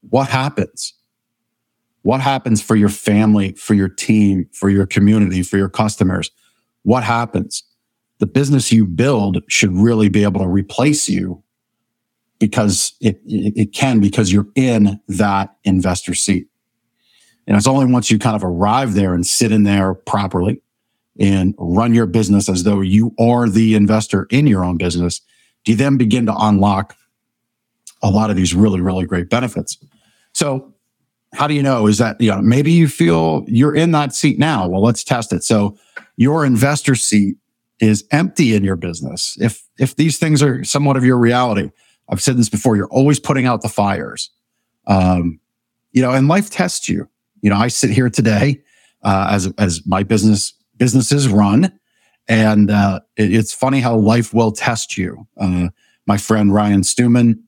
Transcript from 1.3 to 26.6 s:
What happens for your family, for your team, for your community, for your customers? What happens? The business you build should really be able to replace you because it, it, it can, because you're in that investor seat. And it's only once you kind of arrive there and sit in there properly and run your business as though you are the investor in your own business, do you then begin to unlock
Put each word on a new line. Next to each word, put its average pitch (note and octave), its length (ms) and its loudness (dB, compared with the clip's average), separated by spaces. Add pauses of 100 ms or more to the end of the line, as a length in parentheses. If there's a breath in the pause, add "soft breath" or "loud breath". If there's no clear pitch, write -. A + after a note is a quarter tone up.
What B2+ 200 -2
happens C3 400 0
for - 140 0
your G#2 140 4
family, G#2 640 0
for - 220 -2
your G2 120 2
team, G2+ 640 0
for - 180 -2
your G2 160 2
community, G2+ 560 2
for F#2+ 160 -2
your G2 120 0
customers? F#2+ 600 -2 (520)
What A#2+ 200 0
happens? A2+ 600 -6 (560)
The G2+ 80 0
business C#3 440 0
you A2+ 140 4
build G2+ 600 -2
should - 260 -2
really G#2+ 360 2
be G#2 140 0
able F#2+ 180 -2
to F#2+ 60 -2
replace A#2+ 600 -2
you F#2 360 -6 (960)
because G#2 640 -2
it, G#2+ 240 -2
it, G#2 320 -4
it G#2 160 -2
can, C3 260 0
because G2+ 320 0
you're G2+ 240 0
in A2 520 2
that G2 560 -2
investor F#2 500 -2
seat. - 340 -4 (1000)
And G2+ 100 2
it's G#2 100 2
only C3+ 240 2
once B2 200 0
you G#2+ 80 2
kind A2 160 -2
of G2+ 80 -4
arrive G#2 500 -2
there F#2+ 220 0
and F2+ 100 -2
sit - 260 -2
in G#2+ 120 4
there G2 320 0
properly G2+ 680 -4 (580)
and G2 380 0
run G#2 380 0
your A#2 100 2
business G2+ 420 0
as F#2 160 -2
though G2+ 160 0
you G2+ 400 0
are A#2+ 300 2
the A2 240 2
investor G#2 560 0
in C#3 160 2
your G2 180 2
own F2 140 -2
business, F2 420 -4 (440)
do - 80 -2
you A#2 40 2
then C3+ 220 0
begin A#2+ 300 0
to G#2+ 100 -2
unlock G2+ 580 0 (1080)